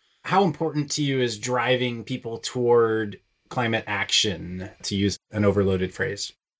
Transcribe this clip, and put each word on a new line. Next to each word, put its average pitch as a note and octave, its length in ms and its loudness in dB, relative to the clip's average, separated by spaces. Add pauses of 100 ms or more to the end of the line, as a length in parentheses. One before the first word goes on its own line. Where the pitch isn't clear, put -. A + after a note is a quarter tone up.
(240)
How F#3+ 200 4
important D3 480 -2
to D3+ 120 -2
you C3+ 180 0
is A2 180 0
driving B2 640 0
people A#2 340 -8
toward A2+ 840 2 (300)
climate A#2 380 0
action, F#2 840 -2 (140)
to G#2 120 -4
use G2 220 2 (140)
an G#2+ 140 0
overloaded F#2+ 480 2
phrase? G2+ 380 -6 (280)